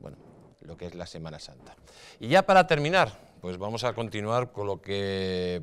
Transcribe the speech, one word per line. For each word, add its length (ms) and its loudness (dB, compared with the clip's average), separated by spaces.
bueno, 180 -16
lo 160 -18
que 100 -12
es 80 -14
la 120 -10
Semana 320 -14
Santa. 380 -20
Y 100 -10
ya 160 6
para 220 8
terminar, 680 2
pues 140 -6
vamos 260 -4
a 80 0
continuar 600 -2
con 140 -6
lo 140 -4
que 840 -2